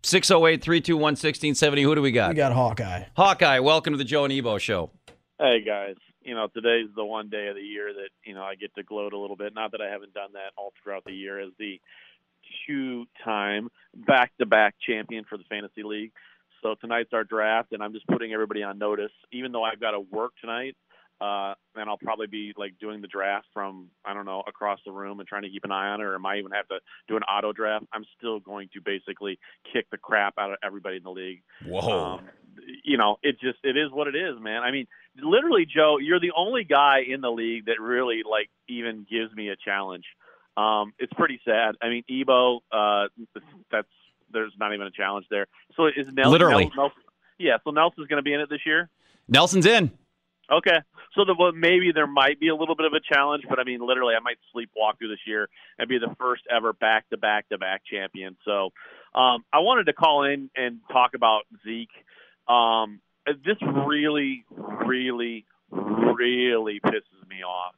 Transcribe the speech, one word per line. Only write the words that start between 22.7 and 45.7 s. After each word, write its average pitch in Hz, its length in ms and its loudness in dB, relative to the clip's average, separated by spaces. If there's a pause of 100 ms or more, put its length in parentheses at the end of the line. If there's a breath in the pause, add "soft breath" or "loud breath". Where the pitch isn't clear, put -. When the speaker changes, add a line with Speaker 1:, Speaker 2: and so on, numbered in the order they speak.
Speaker 3:
doing 107 220 -12
the 101 60 -16
draft 98 460 -4
from, 95 360 -10 (160)
I 101 80 -8
don't 101 120 -10
know, 98 220 -8
across 101 380 -4
the 98 80 -16
room 98 260 -12
and 95 80 -16
trying 104 160 -8
to 98 60 -12
keep 98 160 -14
an 101 80 -6
eye 98 160 -2
on 104 100 -6
it, 107 60 -6
or 95 100 -6
I 95 40 -8
might 98 200 -4
even 95 140 -12
have 101 160 -6
to 95 100 -8 (300 soft breath)
do 110 80 -2
an 107 60 -2
auto 104 280 -2
draft, 107 400 -4
I'm 107 140 -12 (120)
still 110 220 -8
going 98 360 -16
to 95 60 -18
basically 98 580 -8 (340 soft breath)
kick - 180 -4
the 104 60 -12
crap 101 400 0
out 101 140 -4
of 98 120 -10
everybody 98 320 -10
in 90 80 -14
the 92 80 -18
league. 92 320 -14 (220 soft breath)
Speaker 1:
Whoa. 92 480 -4
Speaker 3:
Um, 92 160 -16 (540)
you 143 140 0
know, 104 260 2
it 139 180 -2
just, 127 220 -6
it 131 120 0
is 147 160 -2
what 143 160 -4
it 139 80 -6
is, 156 240 -6
man. 110 240 -6
I 123 80 0
mean, 135 140 -4 (320 soft breath)
literally, 202 480 4
Joe, 151 320 4
you're 156 220 2
the 170 180 -2
only 220 260 -2
guy 143 440 6
in 135 140 -6
the 123 100 -2
league 113 340 -4
that 110 140 0
really, 120 500 0
like, 107 200 0 (180)
even 117 420 -8
gives 113 240 -4
me 107 160 -8
a 95 60 -6
challenge. 95 500 -6 (500 soft breath)
Um, 107 440 0
it's 123 140 -8
pretty 139 320 0
sad. 110 360 0
I 117 80 -4
mean, 120 200 -6
Ebo, 127 500 2 (120)
uh, 104 360 2 (640)
that's, 107 160 -4 (440)
there's 110 280 -4
not 104 140 -2
even 101 140 -8
a 92 40 -12
challenge 98 400 -4
there. 101 160 -2 (280 soft breath)